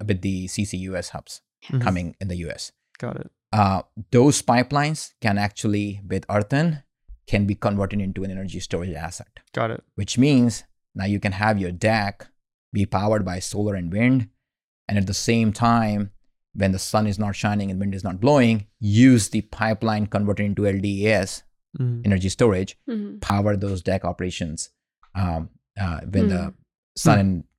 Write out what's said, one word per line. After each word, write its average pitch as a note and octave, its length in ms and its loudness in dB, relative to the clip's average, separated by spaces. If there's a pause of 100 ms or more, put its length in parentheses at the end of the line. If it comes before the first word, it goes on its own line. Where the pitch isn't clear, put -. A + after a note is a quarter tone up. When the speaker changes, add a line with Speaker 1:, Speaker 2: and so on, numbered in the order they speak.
Speaker 1:
with G2 160 -2
the F#2 260 -4
C G#2 160 -4
C F#2+ 140 -6
U F#2 180 -8
S F2 140 -8
hubs - 320 -16 (240)
Speaker 2:
Mm-hmm. C3 140 -4
Speaker 1:
coming F2+ 420 -2
in G2+ 80 -6
the F2+ 80 -6
U E2 140 -8
S. - 200 -14 (280)
Speaker 2:
Got - 200 -8
it. - 120 -14 (200)
Speaker 1:
Uh, G2 300 2 (300)
those C3 320 6
pipelines C#3+ 760 0
can G2+ 200 0
actually, G#2 680 -2
with F#2+ 220 -4
earthen, C#3 540 0 (420)
can G#2 220 2
be G2+ 80 0
converted G2+ 440 -2
into F#2+ 240 -4
an F#2+ 80 -6
energy F#2 280 -8
storage F2+ 340 -6
asset. E2 460 -12 (140)
Speaker 2:
Got A#2 180 -2
it. A#2+ 120 -10 (120)
Speaker 1:
Which - 240 -6
means B2 440 4 (300)
now G2 120 -6
you G2+ 140 0
can G2+ 120 -2
have G#2 280 2
your F2+ 120 -4
dac G#2 560 -2 (440)
be G2+ 140 0
powered G#2 400 0
by F#2 140 -6
solar G#2 360 -4
and F2 160 -6
wind. A#2 380 2 (580)
And G#2 120 -2
at F#2+ 80 0
the G2 60 -2
same A2+ 380 2
time, G#2+ 600 2 (420)
when G2 200 0
the F#2+ 60 -4
sun G#2+ 280 0
is G2+ 100 -2
not G2+ 180 -2
shining G#2 360 -2
and F#2 80 -4
wind G2 160 -2
is F#2 80 -8
not F#2 160 -4
blowing, A#2 480 4 (120)
use A2 500 6
the A2 120 -2
pipeline G#2+ 680 -2
converted G#2 380 0
into G2+ 220 0
L G2 120 2
D G2 260 -2
E - 20 4
S, G2 360 0 (360)
Speaker 2:
Mm-hmm. A#2+ 260 -2
Speaker 1:
energy F#2+ 240 2
storage, G2 480 0 (120)
Speaker 3:
Mm-hmm. G#3 300 -6
Speaker 1:
power G3+ 360 0
those G2 260 -4
dac F#2+ 240 -2
operations, F2 640 -6 (460)
um, E2+ 340 -2 (300)
uh, E2+ 220 -4
when G2 280 0
the F#3+ 60 0
Speaker 3:
Mm. - 180 -4 (420)
Speaker 1:
sun - 200 4
Speaker 2:
Hmm. G2+ 40 6
Speaker 1:
and F#2+ 240 2 (160)